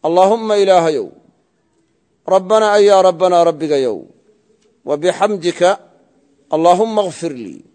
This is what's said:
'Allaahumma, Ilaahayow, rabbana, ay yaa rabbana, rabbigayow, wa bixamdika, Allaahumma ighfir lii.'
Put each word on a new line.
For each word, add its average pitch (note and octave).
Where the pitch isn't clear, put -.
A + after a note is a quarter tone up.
'Allaahumma, G3+
Ilaahayow, E3
rabbana, F#3+
ay G#3
yaa F#3+
rabbana, F3+
rabbigayow, C#3+
wa D3
bixamdika, F3
Allaahumma F#3
ighfir E3
lii.' G2